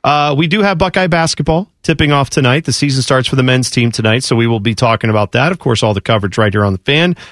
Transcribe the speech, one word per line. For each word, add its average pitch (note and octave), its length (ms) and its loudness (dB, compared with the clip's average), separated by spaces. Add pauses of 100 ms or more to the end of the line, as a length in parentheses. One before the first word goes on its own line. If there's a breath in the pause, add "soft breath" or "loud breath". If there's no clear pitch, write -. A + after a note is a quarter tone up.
Uh, D3 340 0
we E3+ 100 2
do G#3 140 0
have G3 160 0
Buckeye F#3 300 0
basketball E3 600 0 (140)
tipping D3+ 300 0
off C#3+ 180 0
tonight. C3+ 360 0
The C3+ 60 -4
season C3+ 300 0
starts C3 260 0
for - 80 -2
the C3 80 2
men's B2+ 280 0
team A#2 200 0
tonight, A2+ 320 0
so B2 120 -2
we A#2 100 2
will A#2 140 0
be G#2+ 160 -2
talking A2+ 340 0
about G#2 220 0
that. C#3+ 200 0
Of F3+ 80 -4
course, A#2+ 220 -2
all G#2+ 140 0
the F#2 60 -2
coverage G2+ 360 -2
right G#2 160 0
here G#2 100 0
on G2+ 100 0
The F#2 60 -6
Fan, E3 360 0 (160 loud breath)